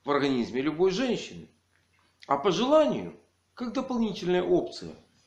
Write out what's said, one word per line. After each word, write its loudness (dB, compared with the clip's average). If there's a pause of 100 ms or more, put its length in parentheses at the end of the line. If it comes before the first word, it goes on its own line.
в -2
организме 0
любой 0
женщины, -4 (800)
а 2
по 2
желанию, 2 (360)
как -8
дополнительная 0
опция, 0 (320)